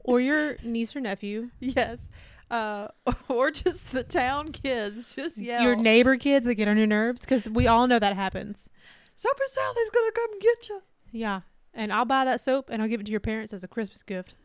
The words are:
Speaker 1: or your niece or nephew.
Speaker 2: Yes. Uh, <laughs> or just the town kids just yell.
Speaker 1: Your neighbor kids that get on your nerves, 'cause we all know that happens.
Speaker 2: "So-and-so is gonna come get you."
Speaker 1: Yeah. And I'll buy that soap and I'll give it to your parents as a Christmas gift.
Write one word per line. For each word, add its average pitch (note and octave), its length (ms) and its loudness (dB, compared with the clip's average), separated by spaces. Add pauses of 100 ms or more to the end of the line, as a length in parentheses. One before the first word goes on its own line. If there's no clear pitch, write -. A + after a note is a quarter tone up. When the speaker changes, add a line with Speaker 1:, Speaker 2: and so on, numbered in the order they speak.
Speaker 1:
or B3 160 4
your D4+ 420 0
niece A3+ 320 -4
or C#4+ 60 -6
nephew. G#3+ 580 -6
Speaker 2:
Yes. A#3+ 520 -4 (420)
Uh, G#3+ 340 -4 (220)
<laughs> - 200 -2
or C4 220 2
just - 420 -4
the B3+ 120 -4
town C#4 480 -2
kids A#3 640 -6
just D4 220 -8
yell. A#3+ 240 -2
Speaker 1:
Your B3 120 4
neighbor A#3 420 6
kids C#4 300 2
that A#3+ 80 0
get G#3 140 0
on G#3 80 4
your G#3+ 100 4
nerves, A3 400 0
'cause B3 220 0
we A#3+ 180 2
all A#3 220 6
know B3 100 6
that G3+ 160 2
happens. F#3+ 540 -6 (480)
Speaker 2:
"So-and-so C5 640 -2
is A4 100 0
gonna A4+ 220 2
come A4 260 -4
get A4+ 300 2
you." G4+ 140 -10 (300)
Speaker 1:
Yeah. G#3+ 280 -4 (340)
And A3 180 -6
I'll A3 120 2
buy C4+ 220 2
that B3+ 160 0
soap C4 280 0
and A3 120 -4
I'll A3 60 0
give A3 120 -2
it G#3 60 -10
to G#3+ 40 -8
your G#3+ 100 -2
parents A3 340 -6
as F#3 100 -12
a F3+ 40 -12
Christmas - 340 -10
gift. F#3 320 -10 (100)